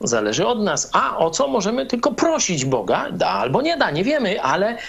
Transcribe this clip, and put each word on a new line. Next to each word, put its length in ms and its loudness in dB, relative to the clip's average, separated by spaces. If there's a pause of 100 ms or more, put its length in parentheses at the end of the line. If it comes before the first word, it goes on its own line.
zależy 460 0
od 160 0
nas, 300 -2
a 240 2
o 140 2
co 180 0
możemy 380 0
tylko 260 0
prosić 520 0
Boga, 460 0
da 180 0
albo 340 0
nie 140 0
da, 140 0
nie 140 -2
wiemy, 380 0
ale 340 0 (120)